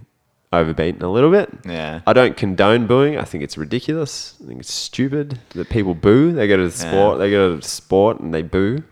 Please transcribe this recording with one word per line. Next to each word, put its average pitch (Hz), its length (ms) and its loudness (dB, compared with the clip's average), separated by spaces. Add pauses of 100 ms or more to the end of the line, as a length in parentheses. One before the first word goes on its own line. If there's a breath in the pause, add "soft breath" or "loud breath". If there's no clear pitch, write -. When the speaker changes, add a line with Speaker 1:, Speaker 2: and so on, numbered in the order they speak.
(540)
Speaker 1:
overbeaten 80 480 0
a 87 80 -4
little 127 220 2
bit. 196 180 2 (160)
Speaker 2:
Yeah. 82 400 -10
Speaker 1:
I 113 60 4
don't 120 240 4
condone 104 500 2
booing. 135 320 2
I - 60 -4
think 82 200 -10
it's - 140 -10
ridiculous. 127 840 -6
I 147 40 -20
think - 120 -14
it's - 140 -14
stupid 139 680 -6 (160)
that 87 140 -8
people 98 260 0
boo. 127 380 4
They 123 140 0
go 101 100 4
to 92 100 2
the 85 180 -8
Speaker 2:
Yeah. 82 60 -6
Speaker 1:
sport, 98 280 4
they 101 120 0
go 95 240 2
to 71 120 -10
sport 98 520 0
and 82 140 -8
they 80 80 -2
boo. 98 500 -2